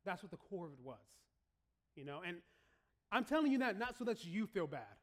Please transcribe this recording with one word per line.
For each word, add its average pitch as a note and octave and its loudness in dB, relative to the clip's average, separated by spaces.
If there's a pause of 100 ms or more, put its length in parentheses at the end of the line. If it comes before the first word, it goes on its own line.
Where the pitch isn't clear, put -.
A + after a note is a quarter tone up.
that's F#3 -4
what F#3 -14
the F3 -12
core F3 -8
of D3 -10
it B2 -18
was, B2+ -12 (960)
you D3 -12
know? D3 -6
And F3 -4 (760)
I'm A#3+ 6
telling D4 4
you C4+ 6
that A#3 2
not A#3+ -2
so A#3+ -4
that A3 0
you G3+ 0
feel F3 0
bad. - -6 (220)